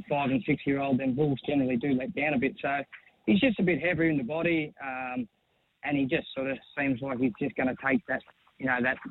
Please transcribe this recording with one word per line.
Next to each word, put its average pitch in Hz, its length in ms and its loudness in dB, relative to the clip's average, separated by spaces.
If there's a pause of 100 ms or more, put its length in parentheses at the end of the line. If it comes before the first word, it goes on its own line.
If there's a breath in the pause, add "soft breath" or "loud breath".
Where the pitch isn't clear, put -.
five 143 220 0
and 135 160 2
six-year-old, 139 540 0
then 131 160 0
bulls 139 280 2
generally 135 320 2
do 139 160 0
let 127 220 -2
down 147 200 0
a 131 40 0
bit. 127 240 0
So 139 160 -2 (480 loud breath)
he's 208 140 6
just 254 180 4
a 226 60 0
bit 170 160 2
heavier 165 280 2
in 156 100 2
the 135 40 0
body, 160 580 0
um, 127 460 -6 (560)
and 147 140 0
he 139 80 2
just 135 280 -2
sort 135 160 -4
of 131 100 -4 (200)
seems 139 220 0
like 135 180 -4
he's 131 220 2
just 139 160 -2
gonna 127 180 0 (100)
take 135 220 0
that, 131 160 -4 (360)
you 139 80 -4
know, 127 160 0
that, 127 160 0 (120)